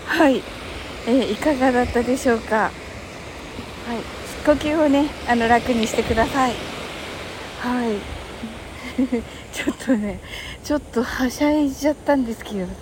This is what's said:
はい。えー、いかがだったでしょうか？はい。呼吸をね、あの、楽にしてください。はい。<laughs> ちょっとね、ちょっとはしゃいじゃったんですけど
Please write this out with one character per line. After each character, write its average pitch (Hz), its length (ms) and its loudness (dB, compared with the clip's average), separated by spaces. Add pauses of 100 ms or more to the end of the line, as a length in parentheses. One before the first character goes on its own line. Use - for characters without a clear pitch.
は 330 240 4
い。 247 140 4 (640)
え 233 40 0
ー、 233 220 4
い 214 40 0
か 302 180 2
が 262 160 4
だ 247 140 4
っ - 20 2
た 240 160 2
で 247 140 2
し 269 120 2
ょ 233 60 6
う 226 60 2
か？ - 160 0
は 202 140 2
い。 - 20 -14 (1700)
呼 294 60 6
吸 302 340 4
を 302 40 6
ね、 277 220 6 (180)
あ 240 80 4
の、 233 100 2
楽 233 260 4
に 226 140 4
し - 80 -4
て 233 80 2
く - 100 0
だ 226 140 4
さ 262 220 2
い。 220 60 0 (1040)
は 247 260 0
い。 220 80 2 (1040)
<laughs> 247 240 2 (320)
ち - 160 -2
ょ - 20 -6
っ - 40 -6
と 254 200 2
ね、 208 220 -2 (460)
ち 294 100 0
ょ 302 40 2
っ - 20 0
と 233 240 -2
は 254 260 0
し 285 140 0
ゃ 294 80 6
い 294 180 4
じ 277 180 0
ゃ 311 40 4
っ - 20 0
た 285 220 2
ん 269 80 2
で 226 100 -4
す - 80 -12
け - 120 -8
ど 190 120 -2 (160)